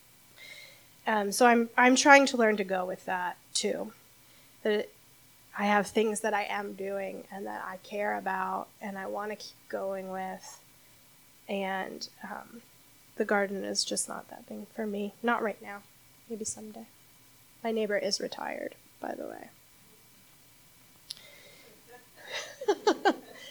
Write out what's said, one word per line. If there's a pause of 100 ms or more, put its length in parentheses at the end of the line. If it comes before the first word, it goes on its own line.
(1080)
Um,
so
I'm,
I'm
trying
to
learn
to
go
with
that (160)
too. (680)
That (720)
I
have
things
that
I
am
doing
and
that
I
care
about (120)
and
I
wanna
keep (120)
going
with. (880)
And, (160)
um, (540)
the
garden
is
just
not
that
thing
for
me. (100)
Not
right
now. (460)
Maybe
someday. (760)
My
neighbor
is
retired, (260)
by
the
way. (3250)
<laughs> (360)